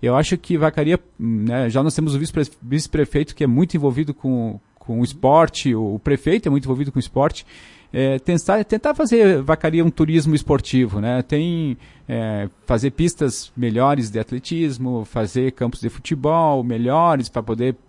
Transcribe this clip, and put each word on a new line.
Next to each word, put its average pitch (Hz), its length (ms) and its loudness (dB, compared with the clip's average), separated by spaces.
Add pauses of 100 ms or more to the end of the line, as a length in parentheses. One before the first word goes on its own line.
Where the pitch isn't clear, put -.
Eu 123 160 0
acho 165 220 0
que - 180 -4
Vacaria, 156 420 0 (200)
né, 117 500 -2
já 131 140 0
nós 151 120 0
temos 156 200 -2
o 139 40 0
vice-pre-, 156 300 -2 (140)
vice-prefeito 147 720 -2
que 151 80 -2
é - 20 2
muito 151 300 2
envolvido 143 380 -2
com, 117 440 -4 (200)
com 117 200 -6
o 120 60 2
esporte, 139 680 2
o, 110 220 -2
o - 20 -6
prefeito 156 500 0
é - 20 2
muito 139 140 0
envolvido 135 260 -4
com 135 80 -4
o - 20 -2
esporte, - 440 -2 (480)
é, 135 280 0
tentar, 190 440 0
tentar 277 300 0
fazer 214 480 4
Vacaria 160 420 2
um 170 60 4
turismo 156 420 2
esportivo, 131 680 2
né? 123 220 0
Tem, 156 540 -2 (320)
é, 110 400 -4 (160)
fazer 127 280 0
pistas - 640 -2
melhores 120 540 0
de 110 100 -4
atletismo, 127 840 -4
fazer 127 460 -2
campos - 300 -4
de 120 80 -4
futebol 151 760 0
melhores 127 640 0
pra 117 140 -6
poder 117 320 -2 (140)